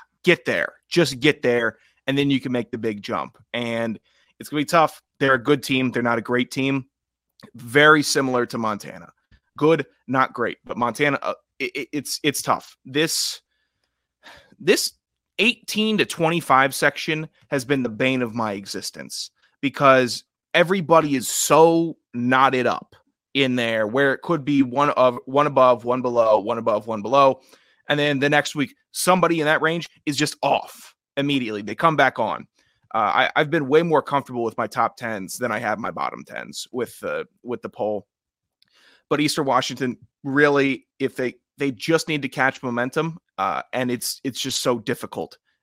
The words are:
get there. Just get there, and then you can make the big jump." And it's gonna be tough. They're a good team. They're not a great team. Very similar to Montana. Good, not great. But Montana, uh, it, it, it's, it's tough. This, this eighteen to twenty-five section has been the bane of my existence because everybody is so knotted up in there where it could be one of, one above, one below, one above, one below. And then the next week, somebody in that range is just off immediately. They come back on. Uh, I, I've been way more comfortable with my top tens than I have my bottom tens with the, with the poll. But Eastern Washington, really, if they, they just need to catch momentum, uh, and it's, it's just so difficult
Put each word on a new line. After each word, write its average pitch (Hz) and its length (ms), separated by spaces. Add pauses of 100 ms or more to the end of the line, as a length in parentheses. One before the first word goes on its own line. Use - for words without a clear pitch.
(240)
get 170 200
there. 95 300 (140)
Just 135 320
get 147 220
there, 120 360 (300)
and 139 100
then 143 120
you 135 100
can 131 100
make 123 220
the 120 60
big 107 220
jump." 85 380 (140)
And 117 480 (400)
it's 110 80
gonna 151 140
be - 20
tough. 156 360 (200)
They're 135 140
a 123 80
good 139 200
team. 131 300
They're 120 100
not 117 160
a 113 40
great 123 280
team. 135 360 (680)
Very 143 480
similar 131 440
to 120 120
Montana. 104 540 (440)
Good, 151 300 (220)
not 131 240
great. 113 320
But - 140
Montana, 120 440
uh, - 120 (260)
it, 131 160
it, 143 160
it's, - 320
it's 143 180
tough. - 420
This, - 560 (1200)
this 196 360 (440)
eighteen 214 600
to 139 80
twenty-five 143 680
section 156 540 (200)
has 139 160
been 135 180
the 120 80
bane 131 320
of 110 120
my 113 180
existence 95 800 (300)
because 131 640 (300)
everybody 160 600
is 123 140
so 165 680 (180)
knotted 127 520
up - 300 (380)
in 131 200
there 113 320
where 135 280
it - 80
could 160 220
be 139 180
one 135 280
of, 123 360
one 139 200
above, 127 380
one 123 160
below, 117 400
one 113 180
above, 110 280
one 110 160
below. 131 400 (460)
And 147 120
then 147 180
the 143 120
next 147 260
week, 143 180 (180)
somebody 170 480
in 151 40
that 151 160
range 160 280 (180)
is 147 100
just 147 260
off - 520 (240)
immediately. 127 420
They 104 140
come 160 220
back 135 220
on. 98 300 (460)
Uh, 110 40
I, 107 380
I've 151 140
been 147 180
way 156 140
more 156 180
comfortable 127 420
with 113 140
my 117 100
top 117 300
tens 107 400
than 120 160
I 107 60
have 110 200
my 95 120
bottom 64 340
tens - 480
with 117 280
the, 80 260 (160)
with 120 180
the 113 80
poll. 104 380 (1040)
But 147 100
Eastern 151 240
Washington, 127 540 (260)
really, 139 640 (120)
if 131 160
they, 127 200 (240)
they 143 140
just 156 360
need 151 140
to 135 60
catch 131 340
momentum, 131 560 (200)
uh, 95 240 (100)
and 123 180
it's, - 340
it's 131 160
just - 220
so 123 160
difficult 107 580 (260)